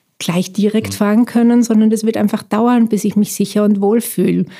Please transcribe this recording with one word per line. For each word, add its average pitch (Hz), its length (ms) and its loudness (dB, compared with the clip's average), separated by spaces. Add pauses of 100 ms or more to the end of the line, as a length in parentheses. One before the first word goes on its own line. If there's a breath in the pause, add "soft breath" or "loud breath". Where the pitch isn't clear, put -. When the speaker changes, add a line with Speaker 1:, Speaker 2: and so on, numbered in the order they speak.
(200)
Speaker 1:
gleich 185 340 -4
direkt 208 400 -2
Speaker 2:
Mhm. - 40 -12
Speaker 1:
fahren 214 280 2
können, 240 380 2
sondern 220 260 2
das 214 160 -2
wird 220 120 -2
einfach 208 260 -2
dauern, 233 440 0
bis 214 160 -2
ich 202 120 -2
mich 208 180 0
sicher 208 300 -2
und 208 180 2
wohl 208 180 2
fühl. 180 460 -2 (140 loud breath)